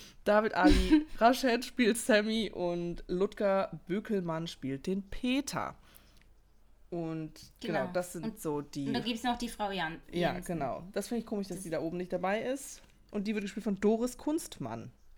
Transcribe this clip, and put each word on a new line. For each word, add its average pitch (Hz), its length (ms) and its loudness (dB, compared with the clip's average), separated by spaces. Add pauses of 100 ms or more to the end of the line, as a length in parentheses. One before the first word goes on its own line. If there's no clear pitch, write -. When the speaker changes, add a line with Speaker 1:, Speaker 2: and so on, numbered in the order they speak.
(240)
Speaker 1:
David 214 320 4
Ali 302 560 6
Speaker 2:
<laughs> - 80 -6
Speaker 1:
Raschet 247 440 6
spielt 233 340 4
Sammy 220 560 2
und 175 540 -2
Ludger 196 600 2 (180)
Bökelmann 175 600 -2
spielt 135 400 -6
den 196 220 0
Peter. 254 640 -2 (1120)
Und 160 420 -6 (280)
genau, 160 220 -2
Speaker 2:
Genau. 185 120 -4
Speaker 1:
das 180 200 -4
sind 180 100 -6
Speaker 2:
Und, 220 180 -6
Speaker 1:
so 147 200 -2
die 143 260 -6
Speaker 2:
und 220 60 0
da 240 60 0
gibt's 226 240 -2
noch 240 140 0
die 240 100 -6
Frau 208 240 -4
Jan-, 165 300 -4 (100)
Speaker 1:
Ja, 170 220 0
Speaker 2:
Jensen. 180 220 -6
Speaker 1:
genau. 127 280 -4 (100)
Das 202 140 -4
finde 233 120 -2
ich 233 80 -6
komisch, 202 200 -4
dass 175 100 -8
Speaker 2:
Das 190 60 -12
Speaker 1:
die 165 60 -10
da 156 120 -2
oben 165 160 -2
nicht 180 140 -6
dabei 190 300 0
ist. - 400 -6 (300)
Und 208 160 -4
die 214 80 0
wird 202 80 -2
gespielt 202 200 -8
von 196 160 -2
Doris 226 380 2
Kunstmann. 123 760 -6 (260)